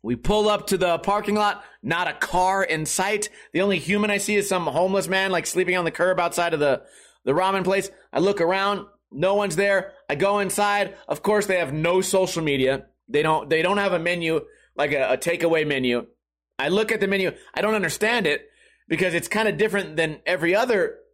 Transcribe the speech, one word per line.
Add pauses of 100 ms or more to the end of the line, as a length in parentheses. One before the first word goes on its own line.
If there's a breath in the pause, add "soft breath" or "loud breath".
We
pull
up
to
the
parking
lot. (160 loud breath)
Not
a
car
in
sight. (240 loud breath)
The
only
human
I
see
is
some
homeless
man,
like,
sleeping
on
the
curb
outside
of
the, (400 loud breath)
the
ramen
place. (240 loud breath)
I
look
around. (260)
No
one's
there. (140)
I
go
inside. (120)
Of
course,
they
have
no
social
media. (220)
They
don't,
they
don't
have
a
menu, (340 loud breath)
like
a,
a
takeaway
menu. (540)
I
look
at
the
menu. (240 loud breath)
I
don't
understand
it (400 soft breath)
because
it's
kinda
different
than
every
other (140)